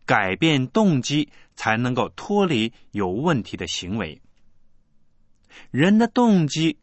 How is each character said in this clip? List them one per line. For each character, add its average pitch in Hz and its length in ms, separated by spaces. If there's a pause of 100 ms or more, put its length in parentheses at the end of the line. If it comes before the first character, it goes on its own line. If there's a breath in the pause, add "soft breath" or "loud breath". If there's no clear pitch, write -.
改 101 300
变 143 340
动 185 320
机 147 300 (240 soft breath)
才 110 220
能 123 180
够 113 140
脱 202 380
离 113 260 (180 soft breath)
有 98 200
问 131 320
题 - 140
的 - 100
行 92 320
为。 80 220 (1500 loud breath)
人 185 280
的 233 100
动 214 400
机 156 340